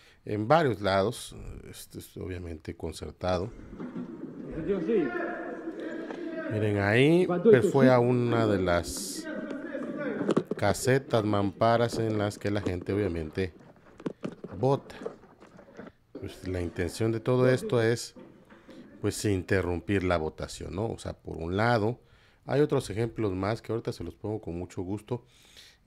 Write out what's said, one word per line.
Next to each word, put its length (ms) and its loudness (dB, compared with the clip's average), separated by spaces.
en 220 -2
varios 340 4
lados. 540 2
Esto 300 -16
es 180 -16
obviamente 600 -8
concertado. 760 -4
Miren, 260 0
ahí, 480 6
pues, 460 6
fue 180 8
a 80 8
una 480 4
de 140 4
las 640 0
casetas, 680 2
mamparas 720 2
en 200 0
las 200 0
que 120 -2
la 100 0
gente 320 -2
obviamente 600 -2
vota. 360 0
Pues, 340 -12
la 140 -4
intención 520 -2
de 60 -2
todo 300 4
esto 340 2
es, 320 0
pues, 240 -2
interrumpir 800 0
la 140 2
votación, 580 -8
¿no? 140 -4
O 80 -8
sea, 160 -8
por 240 -12
un 180 -4
lado, 420 2
hay 160 0
otros 300 2
ejemplos 420 -2
más 300 -2
que 100 -6
ahorita 200 -4
se 120 -10
los 100 -10
pongo 280 -6
con 140 -8
mucho 260 -8
gusto, 420 -6